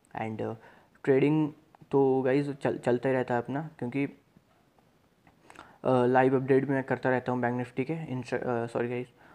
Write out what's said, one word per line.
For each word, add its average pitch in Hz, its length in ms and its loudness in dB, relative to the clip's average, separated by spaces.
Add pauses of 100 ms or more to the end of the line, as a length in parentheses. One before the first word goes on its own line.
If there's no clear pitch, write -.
(220)
And, 110 200 -6
अ, 110 120 -4 (500)
ट्रेडिंग 147 480 4 (380)
तो 135 320 4
गाइस 143 280 0
चल, 135 280 -4
चलता 123 300 0
ही 131 60 2
रहता 123 200 0
है 120 80 0
अपना, 151 360 -8
क्योंकि, 139 260 -4 (1800)
अ, 127 220 4
लाइव 131 300 4
अपडेट 131 280 2
भी 139 100 0
मैं 131 100 0
करता 127 260 -2
रहता 123 220 0
हूँ 123 80 -2
बैंक 123 160 0
निफ्टी 123 280 -6
के, 160 80 -6
इंस्टा-, 131 500 -6
अ, 117 240 -4
सॉरी 120 220 -4
गाइस, 123 180 -6 (280)